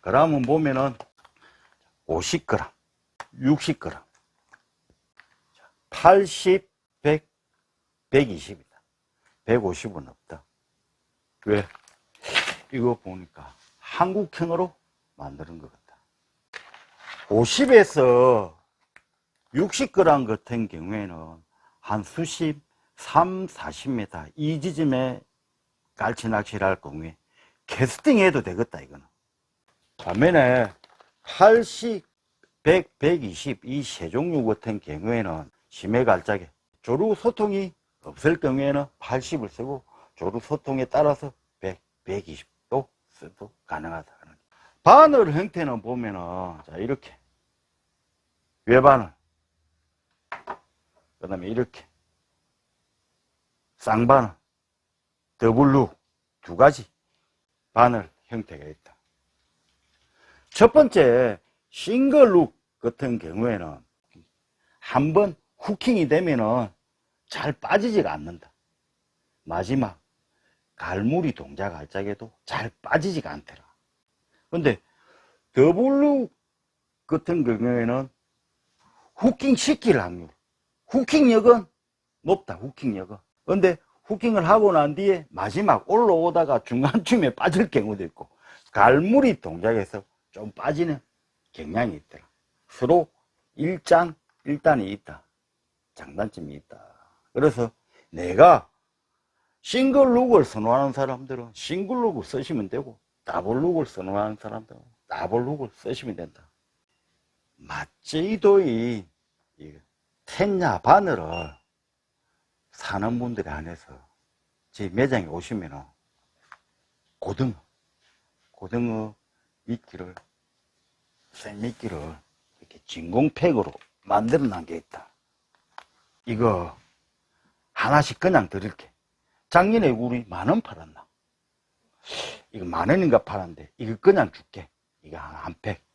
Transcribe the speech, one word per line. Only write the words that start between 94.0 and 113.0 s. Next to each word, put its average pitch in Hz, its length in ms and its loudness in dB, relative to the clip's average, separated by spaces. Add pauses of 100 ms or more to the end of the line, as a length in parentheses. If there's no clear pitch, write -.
있다. 87 320 -14 (720)
장단점이 82 580 -12
있다. - 260 -20 (540)
그래서 120 380 0 (380)
내가 98 580 6 (920)
싱글룩을 254 840 4
선호하는 123 500 -2
사람들은 127 600 -8
싱글룩을 190 720 -6
쓰시면 120 460 -8
되고, 123 300 -10 (260)
더블룩을 139 600 -2
선호하는 101 520 -6
사람들은 110 440 -16 (260)
더블룩을 135 680 -6
쓰시면 123 400 -12
된다. - 280 -16 (1120)
맛제이도의 156 1500 0 (520)
이 76 220 -20 (460)
텐야 180 540 -2
바늘을 87 800 2 (1200)
사는 110 400 -6